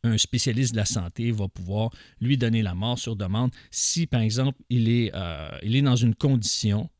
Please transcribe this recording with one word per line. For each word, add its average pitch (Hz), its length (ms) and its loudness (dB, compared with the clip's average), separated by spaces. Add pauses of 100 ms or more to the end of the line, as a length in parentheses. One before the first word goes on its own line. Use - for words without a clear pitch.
un 113 160 2
spécialiste 120 540 0
de 113 40 0
la 101 80 2
santé 110 460 -4
va 104 160 -2
pouvoir 101 420 -4 (300)
lui 131 180 2
donner 113 240 2
la 90 140 -2
mort 117 240 -4
sur 113 160 -6
demande 104 360 -2 (200)
si, - 340 -2
par 123 160 0
exemple, 127 480 0
il 120 180 2
est, 117 280 2
euh, 80 340 -6 (140)
il 110 120 0
est 139 60 4
dans 127 140 4
une 113 180 4
condition 113 880 0